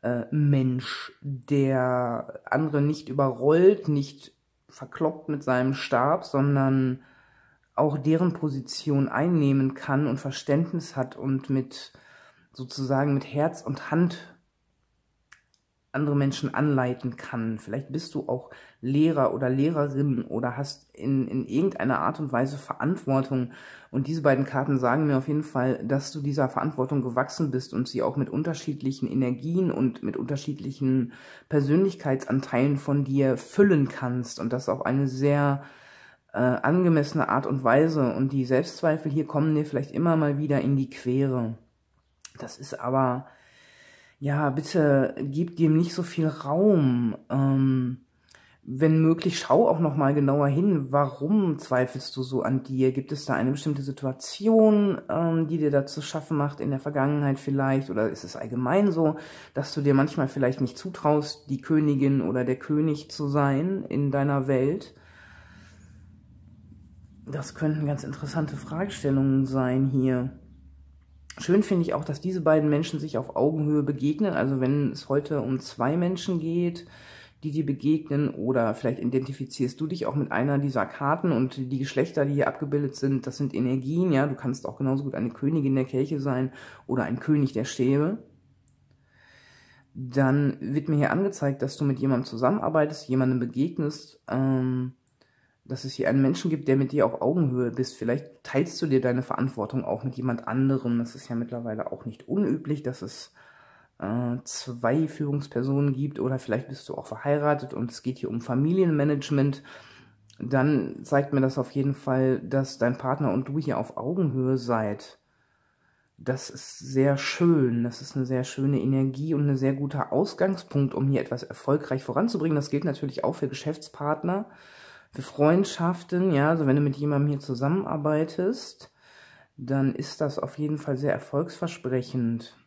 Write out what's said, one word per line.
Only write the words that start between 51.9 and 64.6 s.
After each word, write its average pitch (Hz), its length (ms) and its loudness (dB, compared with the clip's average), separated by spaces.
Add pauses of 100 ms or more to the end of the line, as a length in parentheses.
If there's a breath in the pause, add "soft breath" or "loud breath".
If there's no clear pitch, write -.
du 131 80 -6
so 127 200 -2
an 131 200 0
dir? 131 300 2
Gibt 135 200 -6
es 143 120 -8
da - 80 -2
eine 123 200 0
bestimmte 143 280 -4
Situation, 208 1300 2
ähm, 165 400 2
die 165 80 -2
dir 151 140 2
da 139 160 2
zu - 160 -10
schaffen 156 340 -6
macht 143 240 -2
in 139 80 -2
der 139 100 -2
Vergangenheit 143 600 0
vielleicht? 135 500 0
Oder 104 220 0
ist - 140 -10
es 90 120 -12
allgemein 127 560 0
so, 156 240 2 (380 loud breath)
dass 139 180 -6
du 156 80 -4
dir 143 140 4
manchmal 135 340 2
vielleicht 131 320 0
nicht 127 160 -2
zutraust, 151 720 -2
die 135 140 -6
Königin 139 580 2
oder 113 240 0
der 127 120 0
König 151 540 -2
zu 147 160 -6
sein 143 600 0
in 143 220 0
deiner 139 380 0
Welt? 139 460 0 (2250 loud breath)